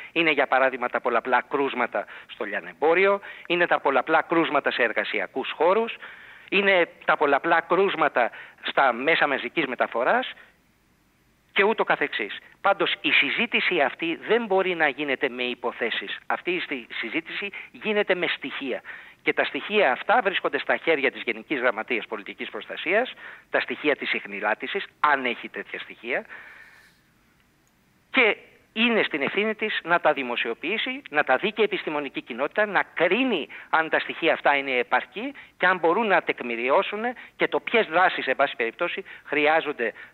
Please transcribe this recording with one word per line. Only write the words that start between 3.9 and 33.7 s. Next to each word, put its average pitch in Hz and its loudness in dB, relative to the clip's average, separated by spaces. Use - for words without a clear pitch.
κρούσματα 143 0
σε 127 0
εργασιακούς 107 -2
χώρους, 196 2
είναι 190 4
τα 160 4
πολλαπλά 156 2
κρούσματα 156 2
στα 135 2
μέσα 143 2
μαζικής 135 -2
μεταφοράς 127 0
και - 4
ούτω 214 2
καθεξής. 143 -2
Πάντως, 196 2
η 151 0
συζήτηση 180 2
αυτή 156 0
δεν 226 0
μπορεί 190 0
να 160 2
γίνεται 139 -2
με 123 -6
υποθέσεις. 117 -4
Αυτή 113 -4
η 180 -2
στη-, 127 -8
συζήτηση 165 -6
γίνεται 196 0
με 170 -2
στοιχεία. 127 -6
Και 151 0
τα 143 2
στοιχεία 156 2
αυτά 202 2
βρίσκονται 165 -2
στα 123 0
χέρια 139 2
της 110 -8
Γενικής 113 -6
Γραμματείας 110 -2
Πολιτικής 104 -10
Προστασίας, 170 -4
τα 139 0
στοιχεία 135 0
της - -4
ιχνηλάτησης, 107 -4
αν 139 2
έχει 117 -6
τέτοια 98 -10
στοιχεία, 123 -8
και 226 4
είναι 226 2
στην 147 -4
ευθύνη 208 -2
της - -4
να 170 2
τα 156 4
δημοσιοποιήσει, 139 -4
να 147 0
τα 131 4
δει 196 -2
και 220 -2
η - 4
επιστημονική 156 -4
κοινότητα, 147 -4
να 175 0
κρίνει 185 0
αν 160 0